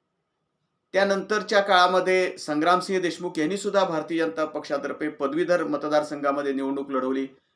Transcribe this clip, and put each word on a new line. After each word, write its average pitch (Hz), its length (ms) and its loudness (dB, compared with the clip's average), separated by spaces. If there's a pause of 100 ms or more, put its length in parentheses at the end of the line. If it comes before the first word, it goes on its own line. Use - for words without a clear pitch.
(920)
त्यानंतरच्या 196 680 2
काळामध्ये 185 760 4
संग्रामसिंह 180 640 2
देशमुख 175 380 -4
यांनी 180 180 -2
सुद्धा 196 260 0
भारतीय 160 420 -2
जनता 156 200 -2
पक्षातर्फे 147 640 -6
पदवीधर 156 540 0
मतदारसंघामध्ये 143 880 -2
निवडणूक 139 380 -4
लढवली, 135 360 -2 (280)